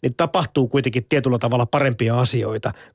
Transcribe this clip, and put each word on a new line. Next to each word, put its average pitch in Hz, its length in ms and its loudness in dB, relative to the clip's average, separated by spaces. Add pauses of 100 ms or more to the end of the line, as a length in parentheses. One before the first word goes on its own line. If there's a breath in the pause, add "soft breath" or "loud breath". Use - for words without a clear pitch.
niin 127 140 -2
tapahtuu 160 520 0
kuitenkin 131 420 -2
tietyllä 117 300 2
tavalla 123 260 0
parempia 120 540 0
asioita 110 540 -2 (220 loud breath)